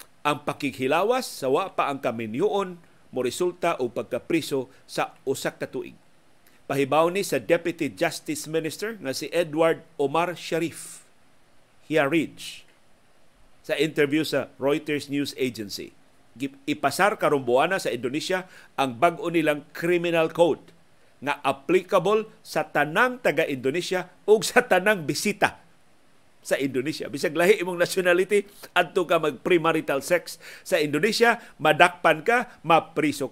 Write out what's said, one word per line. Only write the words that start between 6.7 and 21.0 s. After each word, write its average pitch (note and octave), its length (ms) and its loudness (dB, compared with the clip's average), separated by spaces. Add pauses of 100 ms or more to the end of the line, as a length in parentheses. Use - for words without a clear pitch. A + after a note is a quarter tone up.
ni F#3 160 -2
sa D3 160 -2
Deputy D#3+ 520 0
Justice D#3 560 -4
Minister D#3+ 520 -6
nga C3 160 -6
si - 160 -8
Edward E3 640 0
Omar D#3+ 400 0
Sharif - 720 -6 (800)
Hiarij D3 800 -2 (1000)
sa D#3 80 -4
interview D3+ 480 2
sa C#3 320 -2
Reuters D3 560 -2
News C#3+ 240 -4
Agency. G#2+ 560 -6 (480)
Gi-, C3+ 240 -8
ipasar D3+ 560 0
karong D3 240 2
buwana D3+ 400 2
sa C3+ 80 -4
Indonesia D3 560 -4 (320)
ang C3 160 -2
bag-o E3 320 0
nilang D#3 480 0
criminal E3+ 560 0
code E3 320 2 (560)